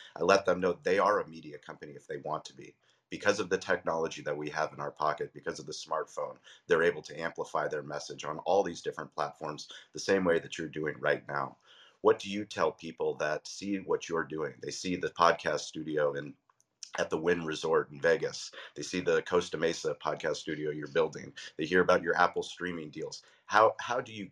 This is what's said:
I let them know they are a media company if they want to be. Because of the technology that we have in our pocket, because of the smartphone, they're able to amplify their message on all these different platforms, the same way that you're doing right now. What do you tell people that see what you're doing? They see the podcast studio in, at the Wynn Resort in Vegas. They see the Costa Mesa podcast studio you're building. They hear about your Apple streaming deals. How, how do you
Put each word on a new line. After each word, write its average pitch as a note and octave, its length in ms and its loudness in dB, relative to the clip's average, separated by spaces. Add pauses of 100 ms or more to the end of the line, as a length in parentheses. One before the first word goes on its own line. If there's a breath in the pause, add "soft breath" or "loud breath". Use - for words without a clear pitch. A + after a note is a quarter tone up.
(200 loud breath)
I E2 40 -2
let F#2+ 220 6
them F2+ 140 4
know F2 240 2
they F#2 160 4
are G2 200 4
a D#2 80 -4
media D#2+ 300 -14
company D#2 360 -14
if C#2 120 -18
they D2+ 120 -8
want D2+ 280 -6
to - 80 -18
be. B1+ 220 -20 (340)
Because G2+ 300 2
of F2+ 100 -4
the F#2 80 2
technology E2 640 -2
that D2 160 -4
we D2+ 120 -6
have D2+ 220 -2
in C#2+ 80 -14
our D2 120 -6
pocket, D2+ 420 0
because D#2 240 -6
of D2+ 80 -12
the D2+ 60 -10
smartphone, D2+ 640 -4 (320 soft breath)
they're E2 160 6
able D#2+ 180 2
to D2 180 -12
amplify D#2+ 480 -4
their D2+ 140 -4
message C#2+ 420 -8
on D2+ 160 -6
all G2 220 4
these F2 200 -4
different D2 340 -6
platforms, D2+ 520 -6 (260 loud breath)
the D#2 60 -12
same G2 240 4
way E2+ 140 6
that - 220 -6
you're D#2+ 80 -4
doing D2+ 320 -4
right D2 280 2
now. C#2 300 -4 (440 soft breath)
What G#2+ 180 6
do G2 100 -10
you G#2 160 -4
tell E2 260 0
people D#2 440 -4
that D2+ 320 -2
see G2 300 -4
what E2 300 -2
you're E2 180 0
doing? D2 360 -4
They C#2+ 80 -8
see F2+ 260 -4
the D#2 140 -2
podcast E2 520 4
studio D2+ 520 0
in, C#2+ 220 -8 (640)
at E2+ 120 -2
the E2 80 0
Wynn E2+ 280 2
Resort D#2 460 0
in C#2+ 80 -14
Vegas. D2+ 520 2 (240 loud breath)
They D2 80 -8
see F#2 160 -4
the D#2+ 240 4
Costa F2 340 0
Mesa D#2+ 460 0
podcast D2+ 340 -2
studio D2+ 340 -4
you're D2+ 160 -6
building. D#2 460 0 (240 loud breath)
They D#2 80 -2
hear F2+ 160 6
about F2 220 6
your E2 120 2
Apple E2+ 280 4
streaming E2+ 460 -8
deals. D2+ 340 -10 (240 soft breath)
How, - 320 8
how A#2+ 220 -2
do A2 120 -10
you G#2 180 -8